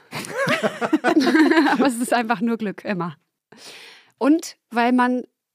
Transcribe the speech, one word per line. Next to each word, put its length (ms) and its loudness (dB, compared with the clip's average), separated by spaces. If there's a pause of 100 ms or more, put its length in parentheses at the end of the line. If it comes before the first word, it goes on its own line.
(100)
<laughs> 640 -4 (1000)
Aber 140 2
es 120 -2
ist 140 -4
einfach 280 0
nur 160 -2
Glück, 280 -8
immer. 320 -6 (1000)
Und 380 0 (140)
weil 220 0
man 300 2 (320)